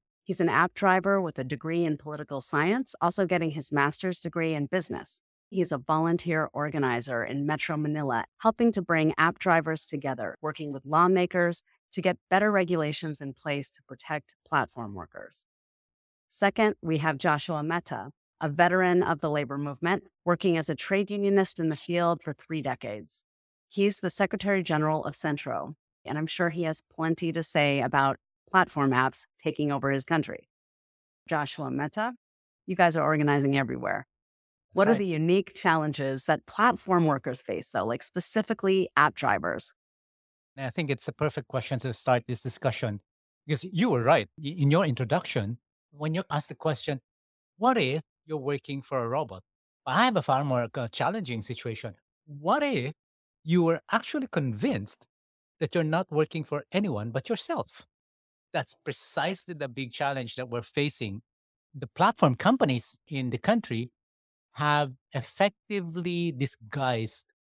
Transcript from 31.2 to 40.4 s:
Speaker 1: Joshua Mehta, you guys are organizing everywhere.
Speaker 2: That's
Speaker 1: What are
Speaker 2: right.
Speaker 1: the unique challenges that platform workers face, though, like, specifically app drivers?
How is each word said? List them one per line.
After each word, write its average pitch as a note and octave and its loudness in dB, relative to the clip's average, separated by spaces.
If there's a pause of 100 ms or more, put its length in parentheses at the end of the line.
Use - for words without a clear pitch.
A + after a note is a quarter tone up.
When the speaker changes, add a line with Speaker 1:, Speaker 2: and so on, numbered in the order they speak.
Speaker 1:
Joshua D3 -4
Mehta, D#3 -4 (540)
you F#3 -4
guys E3+ 6
are D#3 2
organizing C#3+ 4
everywhere. A#2+ -2
Speaker 2:
That's - -20
Speaker 1:
What G3+ 6
are A3+ 6
Speaker 2:
right. G#3+ 4
Speaker 1:
the G3+ 0
unique E3+ 2
challenges D3 0
that D#3 0
platform F#3 2
workers C3+ 0
face, - -6
though, G2+ 0
like, A#2+ -4
specifically F#3+ 0
app C#3+ 6
drivers? G2+ -2 (840)